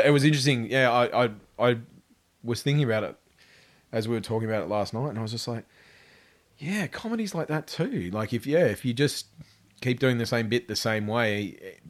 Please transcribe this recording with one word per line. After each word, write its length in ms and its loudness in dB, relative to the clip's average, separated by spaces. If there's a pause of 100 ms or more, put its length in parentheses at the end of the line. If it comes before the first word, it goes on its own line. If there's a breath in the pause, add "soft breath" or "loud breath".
it 40 8
was 140 6
interesting. 460 2
Yeah, 200 4
I, 340 4
I, 60 0 (280)
I 180 4 (680)
was 180 -4
thinking 220 2
about 200 0
it 120 -8 (760 soft breath)
as 160 -2
we 80 0
were 60 -2
talking 280 -2
about 140 -2
it 60 -8
last 260 -2
night, 160 -4
and 80 -8
I 40 -4
was 100 -6
just 160 -6
like, 160 -6 (920 soft breath)
"Yeah, 280 -4
comedy's 480 -6
like 140 -4
that 180 -4
too." 460 -4
Like, 200 -4
if, 140 -4
yeah, 200 4
if 180 -2
you 100 0
just 320 0 (540 loud breath)
keep 180 0
doing 200 2
the 80 -2
same 220 0
bit 200 0
the 80 -4
same 300 -2
way, 720 -2 (120)